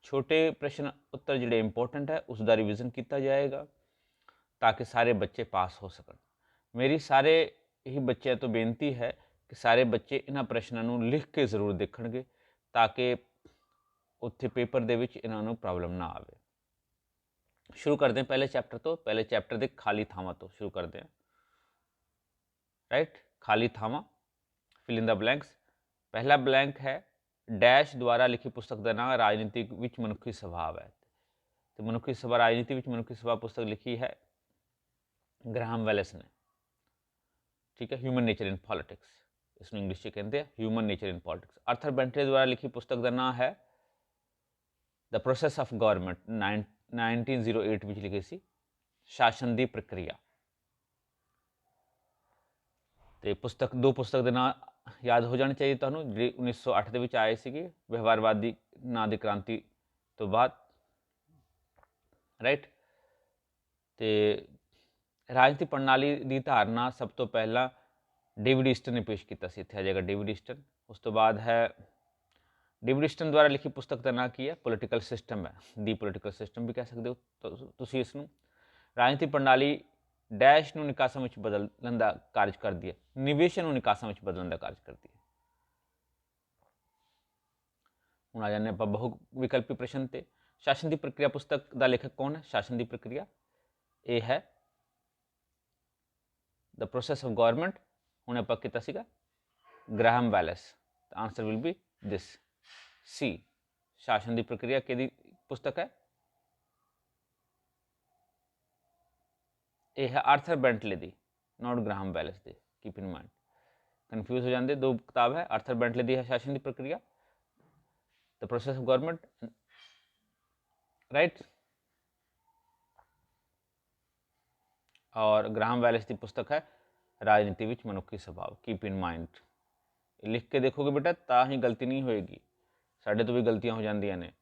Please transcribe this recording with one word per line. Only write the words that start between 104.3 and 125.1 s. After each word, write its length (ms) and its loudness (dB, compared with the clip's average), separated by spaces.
ਦੀ 60 0
ਪ੍ਰਕਿਰਿਆ 380 -4
ਕਿਹਦੀ 300 -4
ਪੁਸਤਕ 300 -8
ਹੈ? 100 -6
ਇਹ 120 0
ਹੈ 120 2
ਆਰਥਰ 360 4
ਬੈਂਟਲੇ 400 0
ਦੀ, 160 -12
not 200 -2
ਗ੍ਰਾਹਮ 280 -4
ਵੈਲਸ 280 -6
ਦੀ। 100 -20
Keep 540 -16
in 100 -10
mind, 140 -16
ਕਨਫਿਊਜ਼ 360 -4
ਹੋ 60 0
ਜਾਂਦੇ, 240 0
ਦੋ 200 0
ਕਿਤਾਬ 420 0
ਹੈ, 140 -4
ਆਰਥਰ 240 -2
ਬੈਂਟਲੇ 280 0
ਦੀ 140 2
ਹੈ 60 -2
ਸ਼ਾਸਨ 300 -4
ਦੀ 60 -4
ਪ੍ਰਕਿਰਿਆ, 420 -8
The 100 -6
Process 280 -4
of 100 -4
Government, 580 -2
ਰਾਈਟ, 280 2